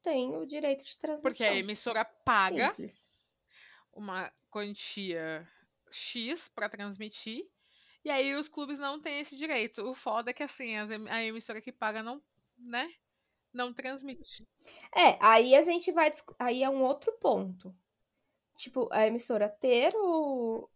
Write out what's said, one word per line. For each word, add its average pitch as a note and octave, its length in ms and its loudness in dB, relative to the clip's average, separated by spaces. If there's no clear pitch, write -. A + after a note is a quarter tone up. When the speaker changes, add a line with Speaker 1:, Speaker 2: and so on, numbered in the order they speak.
Speaker 1:
têm C4+ 320 0
o D#4+ 100 -6
direito C#4+ 380 -2
de - 80 -16
Speaker 2:
Porque - 140 -12
a D4+ 120 -4
Speaker 1:
transmissão. A#3 380 0
Speaker 2:
emissora G#3+ 500 -2
paga G#3 640 2
Speaker 1:
Simples. - 400 -12
Speaker 2:
uma F#3 380 -8
quantia E3+ 960 -6
X B3 600 -8
pra G#3 200 -6
transmitir, G#3+ 800 -12
e D4+ 60 -2
aí C#4 240 0
os D4+ 140 -4
clubes C#4+ 280 -8
não C#4+ 240 -6
têm D4 200 -6
esse C#4+ 140 -14
direito. C4 540 -4
O B3+ 60 -8
foda A#3 340 -4
é B3 40 -4
que, D4 100 -8
assim, A#3+ 320 -8
as G#3+ 160 -6
em-, G#3+ 180 -10
a A3+ 140 -4
emissora A3 380 -8
que B3 100 -12
paga A3 320 -4
não, C4 180 -10
né, B3 340 -6
não B3 200 -6
transmite. C4 720 -12
Speaker 1:
É, - 280 8
aí A#3 340 10
a D4+ 60 12
gente F4 320 2
vai D#4 180 4
discu-, - 260 -12
aí B3+ 240 0
é C4+ 80 2
um C4+ 140 2
outro C#4+ 300 0
ponto. F#3+ 600 -2
Tipo, - 340 -4
a A3 160 4
emissora A3 400 0
ter B3 480 2
o, C#4+ 800 0